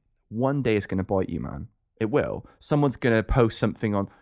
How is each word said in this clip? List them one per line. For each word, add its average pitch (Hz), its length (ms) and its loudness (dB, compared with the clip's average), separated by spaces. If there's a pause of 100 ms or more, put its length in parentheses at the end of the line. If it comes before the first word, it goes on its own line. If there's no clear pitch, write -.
(280)
one 135 340 -2
day 113 140 2
it's 101 100 0
gonna 95 160 -2
bite 95 280 0
you, 85 100 -4
man. - 260 -8 (320)
It 110 120 -2
will. 110 360 -2 (140)
Someone's 143 360 0
gonna 113 260 2
post 117 360 2
something 107 360 -2
on. 101 140 -2 (140)